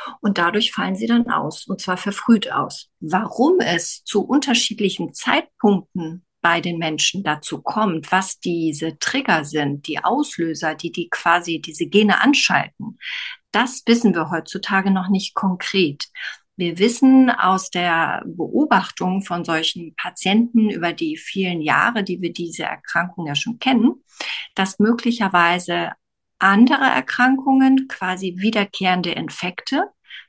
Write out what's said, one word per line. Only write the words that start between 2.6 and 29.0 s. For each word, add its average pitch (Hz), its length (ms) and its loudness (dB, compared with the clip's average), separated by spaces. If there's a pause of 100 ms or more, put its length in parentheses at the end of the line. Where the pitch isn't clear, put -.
Warum 220 600 2
es - 440 -2
zu - 200 0
unterschiedlichen 214 880 0
Zeitpunkten 185 1120 -2 (160)
bei 170 200 2
den 170 180 -4
Menschen 160 440 -2
dazu 151 400 -4
kommt, 180 480 -2
was 190 300 0
diese 160 580 -4
Trigger 202 460 -2
sind, 143 420 -4
die - 160 -6
Auslöser, 165 720 -2
die, 156 160 -8
die 170 180 -6
quasi 170 520 0
diese 160 260 -6
Gene 202 340 4
anschalten, - 800 0 (540)
das 247 340 0
wissen 233 280 4
wir 160 160 -2
heutzutage 190 600 -2
noch 185 180 2
nicht 196 260 0
konkret. 180 720 -2 (480)
Wir 170 220 -4
wissen 254 520 6
aus - 400 0
der 170 560 0
Beobachtung 190 960 0
von 175 220 -4
solchen 165 520 -4
Patienten 214 720 2
über 170 240 -2
die 160 240 -4
vielen 180 440 -4
Jahre, 180 440 2
die 185 160 -6
wir 170 120 -4
diese 170 320 -8
Erkrankung - 640 -6
ja 143 80 -6
schon 233 240 -6
kennen, 254 440 2 (520)
dass 190 240 -2
möglicherweise 180 1120 2 (460)
andere 240 460 6
Erkrankungen, 262 1040 4
quasi 185 500 -4
wiederkehrende 190 760 0